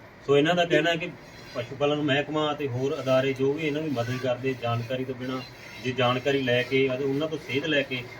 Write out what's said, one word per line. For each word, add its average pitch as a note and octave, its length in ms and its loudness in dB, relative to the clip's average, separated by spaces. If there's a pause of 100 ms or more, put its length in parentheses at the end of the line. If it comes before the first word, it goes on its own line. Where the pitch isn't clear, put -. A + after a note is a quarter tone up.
(260)
ਸੋ C#3+ 120 6
ਇਹਨਾਂ D#3+ 160 6
ਦਾ F3 100 4
ਕਹਿਣਾ D#3 260 4
ਹੈ E3+ 60 2
ਕਿ F3 140 -6 (440)
ਪਸ਼ੂ A#2+ 220 -8
ਪਾਲਣ D3 260 2
ਮਹਿਕਮਾ D3 500 2
ਅਤੇ C#3+ 160 -4
ਹੋਰ C3+ 320 -2
ਅਦਾਰੇ C3 320 4
ਜੋ C3+ 200 2
ਵੀ D#3 140 -4
ਇਹਨਾਂ D3 160 0
ਦੀ D#3 80 -4
ਮਦਦ A#2+ 320 -2
ਕਰਦੇ, B2+ 400 -2
ਜਾਣਕਾਰੀ A#2 420 -2
ਤੋਂ C3 100 -6
ਬਿਨਾਂ, B2+ 260 -6 (440)
ਜੇ B2+ 80 0
ਜਾਣਕਾਰੀ B2+ 500 2
ਲੈ B2 200 4
ਕੇ C3 320 2
ਅਤੇ C3+ 100 -2
ਉਹਨਾਂ C#3 240 0
ਤੋਂ D#3 100 -6
ਸੇਧ C3+ 260 -4
ਲੈ D3 180 2
ਕੇ B2+ 200 -6 (180)